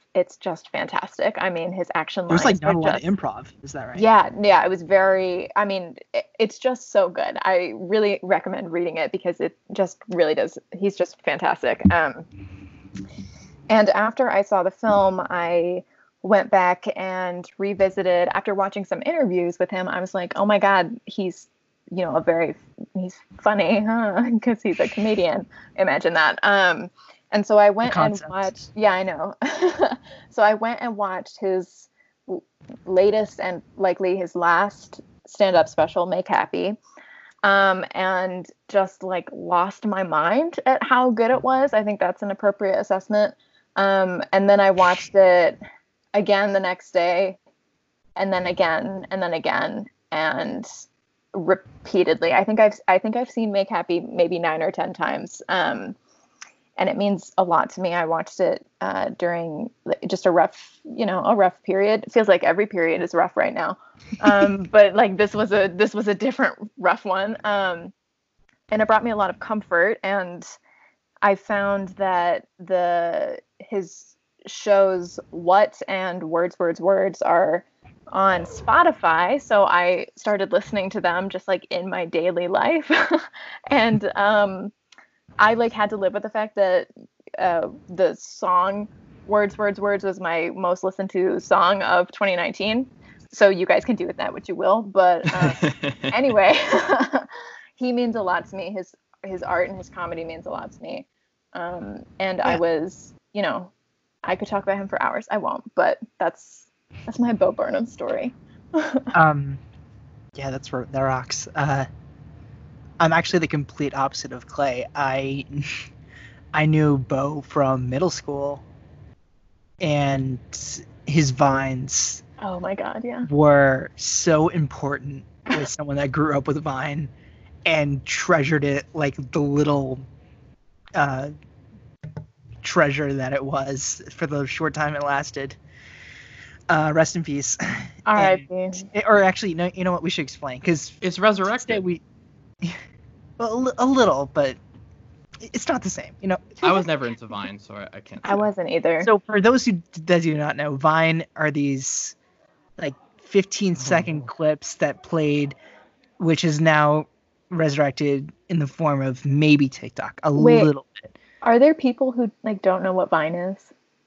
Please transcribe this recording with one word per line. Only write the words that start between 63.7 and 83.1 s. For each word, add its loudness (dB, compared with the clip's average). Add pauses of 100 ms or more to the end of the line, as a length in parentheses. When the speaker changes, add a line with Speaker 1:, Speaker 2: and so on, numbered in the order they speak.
Speaker 1:
Um, 4
Speaker 2:
<laughs> -12
Speaker 1:
but, 8
like, 4
this 2
was 0
a, 4
this 0
was -2
a 2
different -2
rough 0
one. -4
Um, -2 (800)
and 0
it 2
brought 6
me -2
a -2
lot 0
of -8
comfort, 0
and -4 (720)
I 4
found -4
that -2 (100)
the, -2 (220)
his -10 (320)
shows 2 (100)
What 2
and -6
Words, -2
Words, -2
Words 0
are 2 (440)
on 2
Spotify, 2
so 4
I 2
started -2
listening -2
to -8
them -2
just, -10
like, -2
in -6
my -4
daily -2
life. 0
<laughs> -2